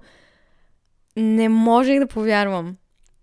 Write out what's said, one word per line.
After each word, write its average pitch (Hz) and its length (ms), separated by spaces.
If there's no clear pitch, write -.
не 220 320
можех 233 500
да 277 80
повярвам. 202 720